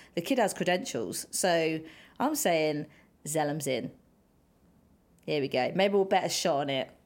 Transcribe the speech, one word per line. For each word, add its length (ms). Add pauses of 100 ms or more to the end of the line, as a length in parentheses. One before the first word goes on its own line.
(140)
the 80
kid 160
has 160
credentials. 800
So 480 (400)
I'm 160
saying 500 (400)
Zellum's 400
in. 240 (1400)
Here 160
we 60
go. 280
Maybe 200
we'll 100
bet 200
a 40
shot 320
on 80
it. 200 (160)